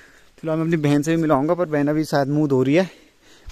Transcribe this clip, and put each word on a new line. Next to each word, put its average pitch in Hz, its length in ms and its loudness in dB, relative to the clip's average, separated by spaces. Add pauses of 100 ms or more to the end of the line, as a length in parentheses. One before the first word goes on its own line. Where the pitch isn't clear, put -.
(420)
फिलहाल 160 180 -4
मैं 160 60 -2
अपनी 165 120 0
बहन 143 240 2
से 160 140 0
भी 165 60 0
मिलाऊंगा, 151 320 0
पर 175 120 -2
बहन 147 220 -2
अभी 151 180 0
शायद 143 220 0
मुंह 147 200 0
धो 131 160 2
रही 139 120 2
है - 340 -4 (420)